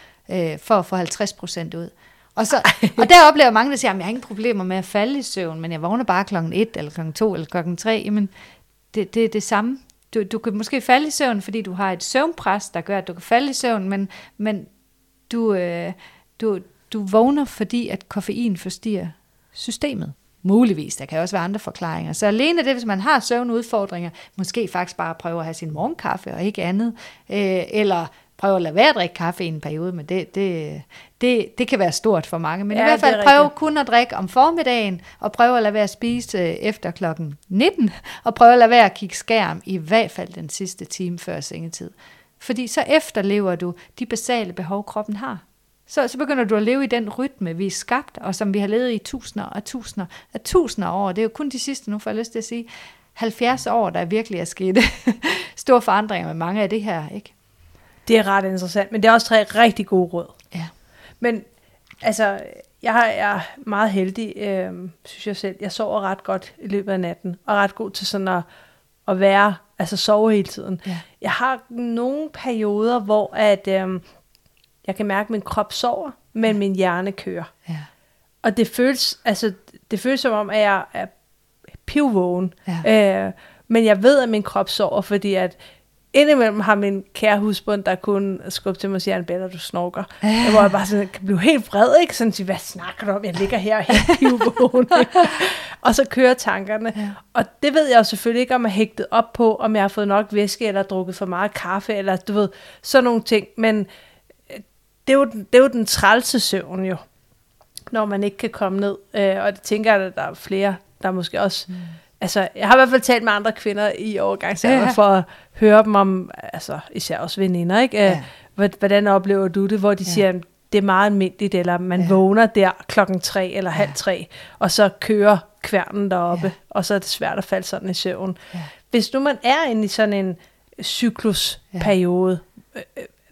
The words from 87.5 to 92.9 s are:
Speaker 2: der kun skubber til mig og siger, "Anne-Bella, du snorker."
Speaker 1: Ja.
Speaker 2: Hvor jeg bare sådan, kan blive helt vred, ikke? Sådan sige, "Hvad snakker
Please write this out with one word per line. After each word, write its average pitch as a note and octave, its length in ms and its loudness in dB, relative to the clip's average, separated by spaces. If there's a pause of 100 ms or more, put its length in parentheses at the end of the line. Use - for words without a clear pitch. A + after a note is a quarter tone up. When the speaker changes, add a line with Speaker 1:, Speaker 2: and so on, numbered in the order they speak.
Speaker 2:
der F#3 120 0
kun G3 540 -2
skubber F#3+ 300 -6
til G3 100 -4
mig G3 60 -4
og F#3 60 -4
siger, F#3+ 200 -2
"Anne-Bella, F3+ 320 -6
du F3+ 60 -14
snorker." F3+ 440 -6 (200)
Speaker 1:
Ja. A3 280 2
Speaker 2:
Hvor G#3+ 100 8
jeg G3+ 100 6
bare G3 140 0
sådan, G3+ 220 0
kan F#3+ 180 -14
blive F#3+ 140 0
helt B3 280 2
vred, A#3+ 340 4
ikke? - 160 0
Sådan A3+ 160 0
sige, F#3+ 120 -8
"Hvad F#3+ 120 -4
snakker F#3 480 -14